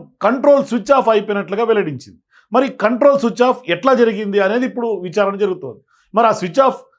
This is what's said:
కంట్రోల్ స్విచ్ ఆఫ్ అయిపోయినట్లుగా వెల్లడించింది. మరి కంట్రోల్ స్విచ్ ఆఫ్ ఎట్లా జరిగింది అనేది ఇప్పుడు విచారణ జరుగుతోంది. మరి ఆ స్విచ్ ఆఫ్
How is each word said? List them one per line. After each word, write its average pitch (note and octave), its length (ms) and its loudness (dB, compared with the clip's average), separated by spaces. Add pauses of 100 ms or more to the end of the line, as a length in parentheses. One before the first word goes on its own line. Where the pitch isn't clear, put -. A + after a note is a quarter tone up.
(280)
కంట్రోల్ C#4 440 2
స్విచ్ A#3 260 0
ఆఫ్ A#3+ 160 2
అయిపోయినట్లుగా G3+ 580 -2
వెల్లడించింది. D3+ 480 -4 (340)
మరి B3+ 140 2 (180)
కంట్రోల్ B3+ 380 2
స్విచ్ A#3 260 0
ఆఫ్ - 140 -2 (140)
ఎట్లా C4+ 160 2 (100)
జరిగింది G3+ 360 0 (100)
అనేది B3+ 220 -2
ఇప్పుడు A#3 160 -6 (200)
విచారణ G3 280 -2 (100)
జరుగుతోంది. C3+ 360 -8 (340)
మరి A3+ 120 2
ఆ G#3+ 140 2
స్విచ్ F#3 260 0
ఆఫ్ - 120 -2 (180)